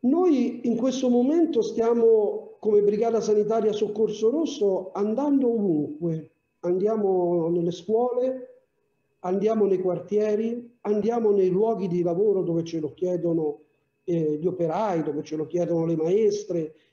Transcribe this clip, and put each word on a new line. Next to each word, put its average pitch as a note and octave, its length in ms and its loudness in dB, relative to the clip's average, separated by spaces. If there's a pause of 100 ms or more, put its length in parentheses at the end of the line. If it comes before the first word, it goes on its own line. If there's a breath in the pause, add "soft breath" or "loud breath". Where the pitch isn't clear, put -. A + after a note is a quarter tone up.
Noi C#4 680 0
in A3+ 80 0
questo B3+ 320 0
momento B3+ 540 2
stiamo, A3+ 960 2
come G#3 240 4
Brigata G#3+ 380 2
Sanitaria G#3+ 520 0
Soccorso G#3+ 580 0
Rosso, G#3+ 640 -2
andando B3+ 560 0
ovunque. D#3+ 840 -2 (300)
Andiamo F#3 880 0
nelle F3 240 0
scuole, B3 880 -2 (580)
andiamo G3+ 440 0
nei F#3+ 160 2
quartieri, G#3+ 1040 -2
andiamo G#3+ 480 0
nei G3 180 4
luoghi G3 400 0
di F3 140 0
lavoro F#3 400 2
dove E3 220 -2
ce E3 160 -6
lo D3+ 140 -6
chiedono, E3 680 -2 (440)
eh, D#3 340 -2
gli D#3+ 80 -2
operai, F3 560 -2
dove D3 220 -4
ce D3+ 120 -8
lo D#3 100 -4
chiedono E3+ 400 -2
le E3 100 0
maestre F3+ 760 -2 (180 soft breath)